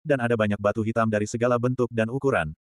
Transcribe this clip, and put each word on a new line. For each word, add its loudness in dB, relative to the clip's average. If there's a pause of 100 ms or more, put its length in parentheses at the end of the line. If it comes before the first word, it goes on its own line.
dan -2
ada 2
banyak 0
batu 0
hitam 0
dari 0
segala 0
bentuk 0
dan 0
ukuran, -2 (120)